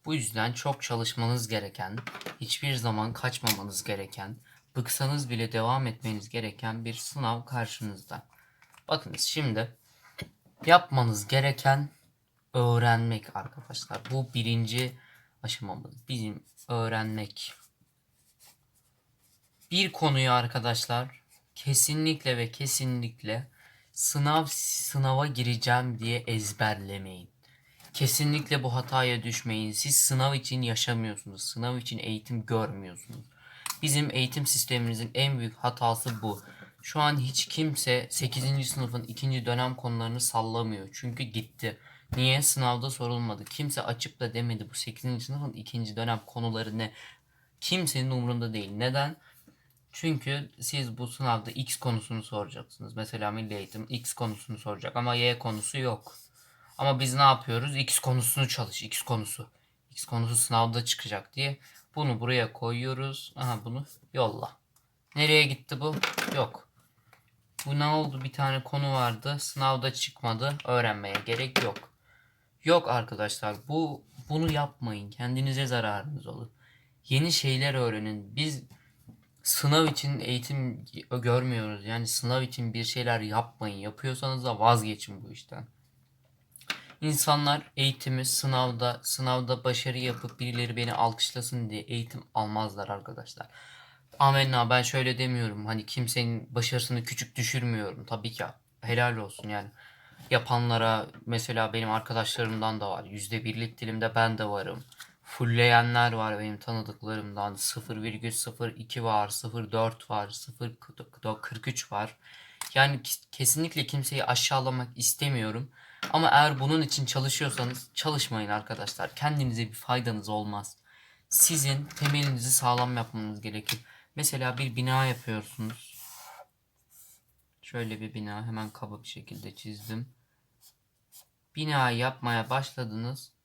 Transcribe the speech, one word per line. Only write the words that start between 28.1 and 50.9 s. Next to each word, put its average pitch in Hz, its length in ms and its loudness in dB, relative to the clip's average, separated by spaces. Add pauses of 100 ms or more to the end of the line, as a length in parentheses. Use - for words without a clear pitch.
bu 123 120 -2
hataya 123 480 2
düşmeyin. 107 500 -2
Siz 139 240 0
sınav 135 380 4
için 127 280 -2
yaşamıyorsunuz. 113 800 -2
Sınav 120 340 -4
için 117 220 -6
eğitim 110 480 -6
görmüyorsunuz. 98 800 -4 (560)
Bizim 147 280 2
eğitim 131 360 0
sistemimizin 117 680 0
en 135 240 2
büyük 117 180 -4
hatası 117 640 0
bu. 107 200 -4 (400)
Şu - 180 -4
an 147 200 4
hiç 131 260 0
kimse 131 640 0
sekizinci 131 540 0
sınıfın 123 380 -2
ikinci 127 440 -2
dönem 127 280 2
konularını 117 460 -2
sallamıyor. 110 720 0
Çünkü 120 300 -8
gitti. 110 560 -6 (380)
Niye? 131 260 4
Sınavda 127 480 2
sorulmadı. 120 540 -2
Kimse 143 380 -4
açıp - 380 -6
da 117 140 -4
demedi 117 360 -2
bu - 40 -20
sekizinci 123 500 -6
sınıfın 139 280 -4
ikinci 110 440 -6
dönem 113 300 0
konuları 110 520 -4
ne. 110 140 -2 (680)
Kimsenin 139 500 0
umurunda 120 440 0
değil. 101 160 -6
Neden? 127 460 0 (760)
Çünkü 143 580 -2 (100)
siz 123 380 -4